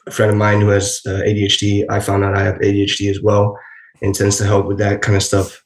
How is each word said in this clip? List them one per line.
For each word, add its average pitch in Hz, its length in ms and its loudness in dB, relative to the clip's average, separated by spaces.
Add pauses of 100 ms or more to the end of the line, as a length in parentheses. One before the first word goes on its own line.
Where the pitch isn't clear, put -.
a - 40 -14
friend 107 200 0
of 104 60 2
mine 104 240 2
who 104 80 4
has, 101 380 0
uh, 98 180 -4
A 104 100 2
D 104 100 0
H 98 140 2
D, 101 320 0
I 101 100 -2
found 98 240 0
out 98 120 0
I 98 80 2
have 104 120 0
A 101 160 2
D 101 100 2
H 98 160 -2
D 101 100 -2
as 98 120 -2
well, 104 360 2 (460)
and 98 120 -2
tends 98 240 0
to 104 60 -2
help 98 220 2
with 98 120 -4
that 101 240 -2
kind 104 140 0
of 95 60 0
stuff - 440 -2